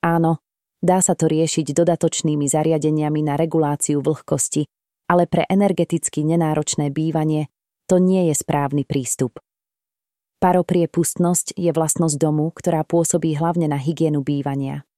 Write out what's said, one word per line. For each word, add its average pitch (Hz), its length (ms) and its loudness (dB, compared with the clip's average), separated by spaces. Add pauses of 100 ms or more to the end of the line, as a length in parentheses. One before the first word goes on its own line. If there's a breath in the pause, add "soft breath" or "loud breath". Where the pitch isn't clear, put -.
Áno, 165 320 2 (400)
dá 185 240 2
sa 180 160 0
to 165 80 2
riešiť 156 480 0
dodatočnými 160 720 0
zariadeniami 151 800 0
na 143 80 0
reguláciu 156 640 0
vlhkosti, 147 720 -2 (400)
ale 175 160 4
pre - 240 0
energeticky 185 720 0
nenáročné 156 720 0
bývanie 156 560 -2 (400)
to 185 80 6
nie 185 320 4
je 147 80 0
správny 143 480 -2
prístup. 131 560 -4 (1000)
Paropriepustnosť 175 1120 0
je 170 160 0
vlastnosť 160 460 0
domu, 156 340 0
ktorá 160 300 -2
pôsobí 160 500 0
hlavne 165 320 0
na 143 140 -2
hygienu 151 420 0
bývania. 139 640 -4 (120)